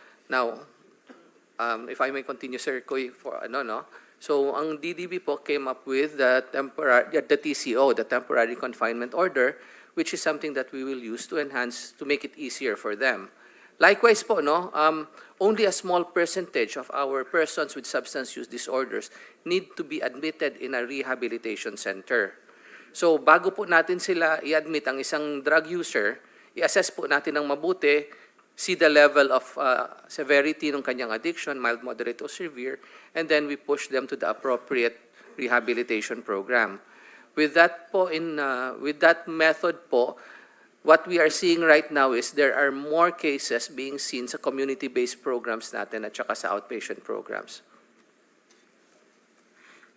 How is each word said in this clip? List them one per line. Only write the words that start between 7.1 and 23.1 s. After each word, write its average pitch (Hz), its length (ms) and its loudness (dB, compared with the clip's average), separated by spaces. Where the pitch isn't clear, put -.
the 147 240 2
T 147 160 -2
C 120 240 -2
O, 135 160 6
the 110 160 -2
Temporary 123 480 0
Confinement 120 560 -4
Order, 143 480 2
which 165 240 -4
is - 80 -4
something 151 320 -2
that 127 160 -6
we 135 80 -8
will 135 160 -6
use 117 320 -8
to - 80 -4
enhance, 131 640 -4
to 143 80 -8
make 143 160 0
it 139 160 -10
easier 131 320 -4
for 104 240 -4
them. 107 320 -2
Likewise 208 480 6
po, 196 160 2
no, 160 320 2
um, 156 400 0
only 214 240 4
a 180 60 0
small 175 340 0
percentage 165 720 -2
of - 160 -12
our 139 240 -2
persons 156 560 -2
with 131 80 -12
substance 131 480 -6
use 120 160 -12
disorders 120 640 -4
need 185 320 -2
to 170 80 -6
be 151 160 -8
admitted 139 560 -4
in 131 160 -8
a 123 140 -4
rehabilitation 120 880 -6
center. 98 560 -4
So, 160 240 4